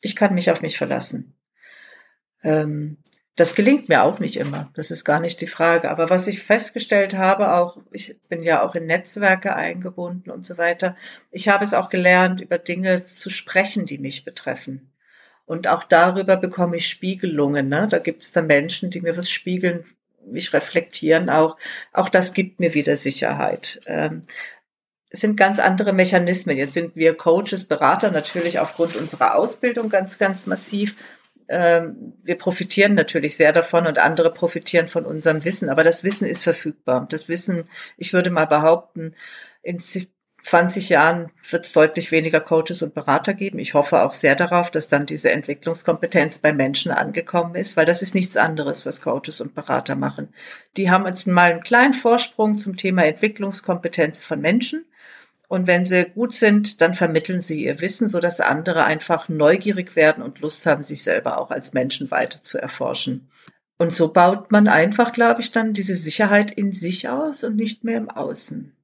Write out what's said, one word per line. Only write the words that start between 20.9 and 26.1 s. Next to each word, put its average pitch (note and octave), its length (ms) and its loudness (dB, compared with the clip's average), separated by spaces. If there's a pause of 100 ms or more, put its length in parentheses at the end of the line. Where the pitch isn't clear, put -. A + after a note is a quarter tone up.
auch. D#3+ 280 2 (360)
Auch - 160 2
das F#3 240 2
gibt F#3+ 260 -4
mir E3 140 0
wieder D3 240 0
Sicherheit. - 880 -4
Ähm, D#3+ 380 -6 (880)
es - 100 -10
sind G#3+ 160 0
ganz G3+ 220 2
andere F#3+ 340 2
Mechanismen. F3+ 640 2